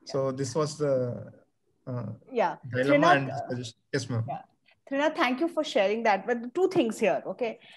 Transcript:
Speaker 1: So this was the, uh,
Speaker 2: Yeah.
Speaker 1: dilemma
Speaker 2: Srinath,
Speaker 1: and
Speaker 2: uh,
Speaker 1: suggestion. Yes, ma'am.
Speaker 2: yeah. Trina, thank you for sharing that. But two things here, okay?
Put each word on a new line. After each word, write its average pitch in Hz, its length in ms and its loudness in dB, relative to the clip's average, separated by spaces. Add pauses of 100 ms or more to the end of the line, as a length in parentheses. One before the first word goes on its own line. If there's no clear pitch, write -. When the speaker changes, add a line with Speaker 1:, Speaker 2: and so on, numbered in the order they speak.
Speaker 1:
So 135 280 -2
this 131 220 -4
was 151 220 0
the, 127 560 -2 (540)
uh, 123 200 -6 (240)
Speaker 2:
Yeah. 208 260 0 (160)
Speaker 1:
dilemma 139 340 4
Speaker 2:
Srinath, 143 100 8
Speaker 1:
and 135 140 -2
Speaker 2:
uh, 139 180 -6
Speaker 1:
suggestion. 123 300 -8 (140)
Yes, 127 180 -4
ma'am. 113 180 -2
Speaker 2:
yeah. 98 140 -8 (460)
Trina, 285 260 0
thank 254 260 0
you 330 80 0
for 311 140 -2
sharing 220 400 2
that. 202 240 2
But 240 280 -4
two 370 140 2
things 311 300 0
here, 175 280 2
okay? 220 340 -6 (160)